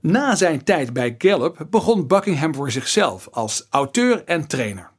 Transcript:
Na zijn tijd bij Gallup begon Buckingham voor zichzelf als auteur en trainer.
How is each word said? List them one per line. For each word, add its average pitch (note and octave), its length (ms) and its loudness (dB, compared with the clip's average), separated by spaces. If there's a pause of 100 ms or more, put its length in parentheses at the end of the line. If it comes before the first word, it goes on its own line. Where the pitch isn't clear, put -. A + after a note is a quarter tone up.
Na A#3 340 2
zijn E3 280 0
tijd C#3 300 0
bij A#2+ 240 -2
Gallup D#3 520 0
begon G#3 380 2
Buckingham D#3+ 480 0
voor C#3 160 -4
zichzelf B2+ 600 -2
als - 380 -6
auteur A3+ 540 2
en E3+ 240 -2
trainer. G#2 520 -6